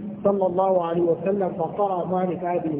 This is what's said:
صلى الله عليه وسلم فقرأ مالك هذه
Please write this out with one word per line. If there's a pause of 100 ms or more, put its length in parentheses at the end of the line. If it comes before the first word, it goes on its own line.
(240)
صلى
الله (120)
عليه
وسلم
فقرأ
مالك
هذه